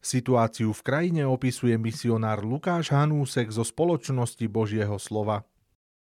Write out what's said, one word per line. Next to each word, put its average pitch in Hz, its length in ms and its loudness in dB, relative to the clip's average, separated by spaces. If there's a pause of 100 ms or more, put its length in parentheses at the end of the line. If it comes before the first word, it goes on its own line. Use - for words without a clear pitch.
Situáciu 120 680 2
v 104 160 -6
krajine 160 400 0
opisuje 127 500 0
misionár 113 680 -2
Lukáš 156 480 -2
Hanúsek 143 560 2
zo 113 160 -2
Spoločnosti 135 800 0
Božieho 104 560 0
slova. 107 400 -2 (720)